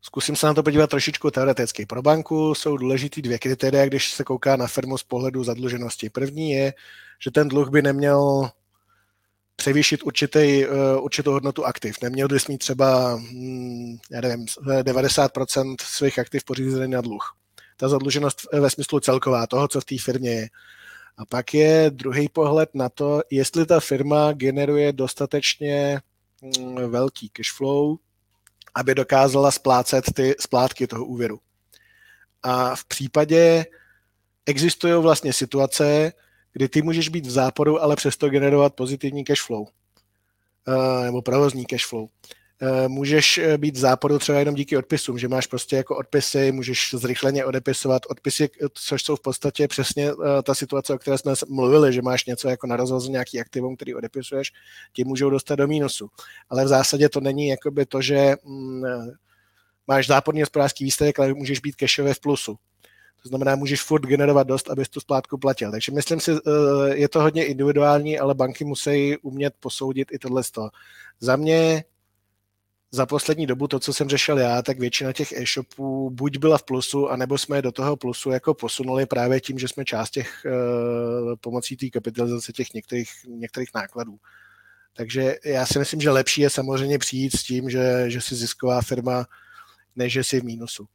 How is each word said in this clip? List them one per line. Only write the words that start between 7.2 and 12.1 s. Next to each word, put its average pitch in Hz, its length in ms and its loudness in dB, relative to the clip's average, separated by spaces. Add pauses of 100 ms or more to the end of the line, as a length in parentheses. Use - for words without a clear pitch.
ten 147 160 4
dluh 135 220 2
by 147 120 4
neměl 139 680 4 (1040)
převýšit 147 480 0
určitý, 143 600 4
eh, - 20 -6 (320)
určitou 143 320 -2
hodnotu 139 340 -2
aktiv. 120 360 -4
Neměl 131 260 -2